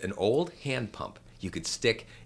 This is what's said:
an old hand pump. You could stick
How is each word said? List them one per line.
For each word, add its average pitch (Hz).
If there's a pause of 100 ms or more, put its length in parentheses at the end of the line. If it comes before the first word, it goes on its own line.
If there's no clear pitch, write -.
an 95
old 135 (120)
hand 127
pump. - (200)
You 90
could 82
stick - (180)